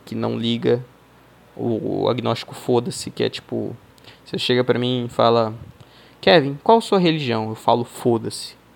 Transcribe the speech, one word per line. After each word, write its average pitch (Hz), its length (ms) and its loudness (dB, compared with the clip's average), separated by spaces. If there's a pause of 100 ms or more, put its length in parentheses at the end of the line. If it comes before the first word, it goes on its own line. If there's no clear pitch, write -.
que 113 100 -10
não 113 240 -4
liga. 120 420 0 (720)
O, 110 500 -4
o 101 60 2
agnóstico 117 460 -4
foda-se, 123 560 -2
que - 120 -4
é 113 60 0
tipo, 117 460 -8 (480)
você - 140 -10
chega 123 260 0
pra 120 160 0
mim 123 280 -2
e - 20 -12
fala, 117 440 2 (680)
"Kevin, 143 420 4
qual 226 160 6
sua 214 180 0
religião?" 143 520 0
Eu 110 60 -8
falo, 117 280 2
"Foda-se." - 720 -2 (200)